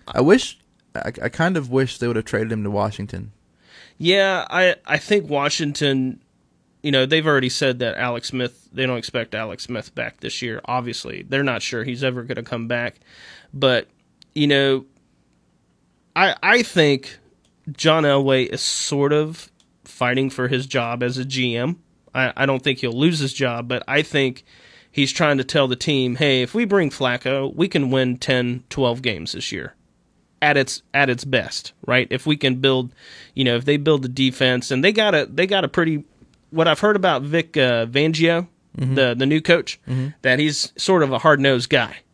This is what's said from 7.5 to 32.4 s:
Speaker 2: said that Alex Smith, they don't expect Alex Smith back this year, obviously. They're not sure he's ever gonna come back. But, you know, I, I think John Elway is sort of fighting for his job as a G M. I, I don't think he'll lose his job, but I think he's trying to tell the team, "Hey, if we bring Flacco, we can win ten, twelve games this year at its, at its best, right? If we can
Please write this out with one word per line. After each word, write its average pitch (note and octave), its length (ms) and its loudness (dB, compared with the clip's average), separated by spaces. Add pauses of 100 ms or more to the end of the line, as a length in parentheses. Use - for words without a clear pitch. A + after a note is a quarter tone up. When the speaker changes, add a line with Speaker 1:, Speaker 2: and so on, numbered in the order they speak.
Speaker 2:
said B2+ 280 -2
that A#2 180 -4
Alex A#2+ 320 -6
Smith, B2+ 440 -6
they C3 120 -4
don't B2+ 140 -2
expect A2+ 360 -6
Alex A2 300 -8
Smith A#2 300 -10
back A#2+ 260 -8
this A#2 220 -8
year, A2+ 220 -8
obviously. A#2+ 640 -6
They're C3+ 160 0
not A#2+ 180 -2
sure A#2 220 -6
he's B2+ 180 -6
ever B2 220 -2
gonna A#2+ 180 -8
come A#2 260 -8
back. A#2+ 280 -4 (580)
But, C3 320 2 (480)
you D3 140 2
know, C3+ 380 2 (1300)
I, F3+ 260 4
I A3+ 200 2
think D3 560 0 (520)
John D#3 340 2
Elway C3+ 420 2
is - 140 -6
sort C#3+ 520 -2
of D#3 380 -2 (340)
fighting B2+ 460 -2
for B2+ 180 -4
his C3 180 -2
job A#2+ 360 -4
as B2 160 -4
a B2+ 60 -6
G B2+ 320 -2
M. C#3+ 240 -4 (340)
I, B2+ 220 0
I C3+ 100 2
don't C3+ 160 0
think C3+ 180 -2
he'll A#2+ 120 -2
lose D3+ 260 2
his C3+ 140 -2
job, A#2+ 360 -4
but B2 180 -4
I D3 160 0
think C3+ 420 -2 (460)
he's C#3 220 0
trying D3 260 2
to B2+ 60 -2
tell C3+ 240 2
the B2 80 -2
team, B2+ 400 0
"Hey, C3+ 260 2
if A#2+ 120 -6
we A#3 100 0
bring F#3+ 260 2
Flacco, C3+ 640 -2
we F3+ 140 0
can C#3 220 0
win B2+ 260 2
ten, B2 540 -2
twelve B2 320 0
games F#2 300 -4
this - 200 -8
year D2+ 220 -10 (640)
at D3 160 2
its, - 260 0 (120)
at C#3 160 2
its A#2+ 140 -4
best, A#2+ 480 -4 (120)
right? B2 260 0
If B2+ 160 -4
we D3+ 100 2
can C3+ 200 0